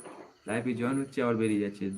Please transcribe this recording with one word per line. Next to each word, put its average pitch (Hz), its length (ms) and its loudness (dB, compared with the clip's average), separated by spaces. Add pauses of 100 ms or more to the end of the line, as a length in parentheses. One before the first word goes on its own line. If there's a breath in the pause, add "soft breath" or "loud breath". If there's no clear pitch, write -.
(480)
লাইভে 120 260 0
জয়েন 120 280 0
হচ্ছে, 135 200 -6
আবার 120 200 4
বেরিয়ে 107 220 4
যাচ্ছে, 101 200 -4 (140)